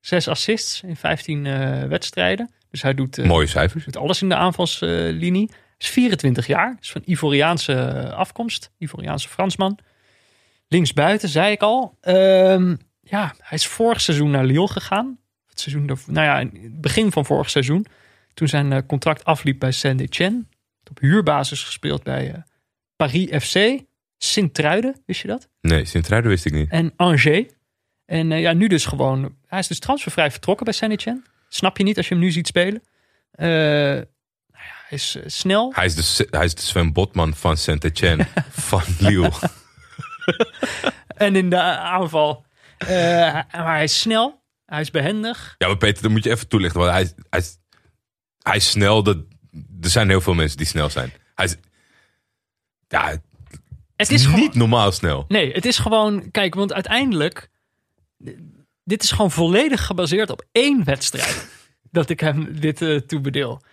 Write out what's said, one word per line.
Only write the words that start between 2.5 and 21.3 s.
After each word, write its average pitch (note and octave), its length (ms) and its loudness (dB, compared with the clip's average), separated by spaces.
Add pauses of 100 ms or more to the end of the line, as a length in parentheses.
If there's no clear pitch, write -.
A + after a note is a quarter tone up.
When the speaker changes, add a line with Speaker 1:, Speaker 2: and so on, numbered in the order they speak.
Speaker 1:
Dus - 120 -12
hij C#3 120 2
doet, C3+ 240 -4
eh, D2+ 80 0
Speaker 2:
Mooie E2 200 6
cijfers. F2 380 0
Speaker 1:
doet - 120 -12
alles D#3+ 260 -2
in F#3+ 60 0
de F3+ 60 2
aanvalslinie. E3+ 1160 0
Hij - 80 -20 (200)
is - 100 -8
vierentwintig D3 580 0
jaar. G#3 340 -2
Is - 100 -16
van - 140 -10
Ivoriaanse, D#3 720 0
eh, B2+ 380 -4
afkomst. - 680 -8
Ivoriaanse D3+ 500 -8
Fransman. G3 500 -2 (920)
Linksbuiten, F3 600 2
zei E3 240 2
ik G3+ 100 -2
al. A3+ 380 0
Ehm, F#3 760 4 (240)
ja, G3+ 380 -4
hij - 200 -10
is - 80 -2
vorig A3+ 340 0
seizoen D3 300 2
naar C3+ 140 2
Lille D3 240 2
gegaan. A#3+ 500 -4 (300)
Het - 120 -14
seizoen C#3+ 260 -4
daarvoor, C#3 260 -8
nou D#3 140 2
ja, C#3 140 2
in B2+ 220 -8
het A#2 180 -16
begin G3+ 320 0
van D3+ 120 0
vorig C#3+ 260 0
seizoen. D3 360 0 (480)
Toen D#3 140 -2
zijn, C#3+ 240 0
eh, C3+ 140 2
contract D3+ 380 -2
afliep C#3 340 0
bij C3 140 0
Saint-Étienne. D3 720 -2 (460)
Op C3+ 100 -20
huurbasis C#3+ 640 2